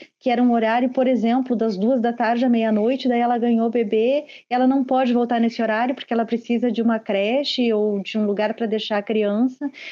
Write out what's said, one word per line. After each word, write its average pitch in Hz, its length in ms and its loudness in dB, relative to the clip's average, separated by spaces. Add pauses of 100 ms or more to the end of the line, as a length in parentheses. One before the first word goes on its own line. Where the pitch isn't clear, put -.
(200)
que 254 100 -2
era 240 120 2
um 247 120 4
horário, 233 360 2
por 262 180 0
exemplo, 247 480 0
das 220 200 0
duas 233 240 2
da 233 140 0
tarde 240 320 0
à 254 40 2
meia-noite, 226 600 0
daí 240 100 2
ela 240 200 0
ganhou 226 280 2
o 220 40 -2
bebê, 233 540 0 (220)
ela 247 200 0
não 269 160 2
pode 254 280 0
voltar 240 300 0
nesse 233 200 0
horário 226 340 -2
porque - 180 -10
ela 226 100 0
precisa 233 480 -2
de 226 120 -2
uma 226 160 2
creche 226 720 0
ou 208 260 0
de 196 160 -8
um 214 120 0
lugar 214 260 -2
pra 233 140 -4
deixar 214 320 -2
a 208 40 -4
criança. 220 640 -2 (220)